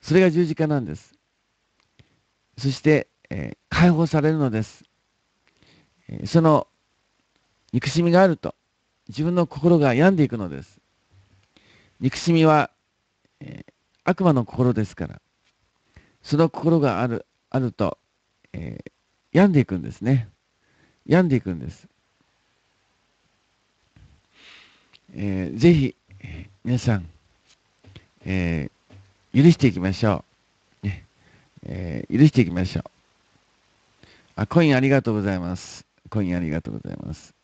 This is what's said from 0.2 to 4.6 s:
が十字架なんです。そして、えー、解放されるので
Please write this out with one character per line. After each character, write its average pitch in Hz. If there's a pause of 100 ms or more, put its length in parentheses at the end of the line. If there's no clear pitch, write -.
が 185
十 170
字 156
架 156
な 147
ん 117
で 76
す。 - (1400)
そ 135
し 131
て、 151 (220)
え 69
ー、 - (120)
解 180
放 165
さ 151
れ 151
る 160
の 143
で 110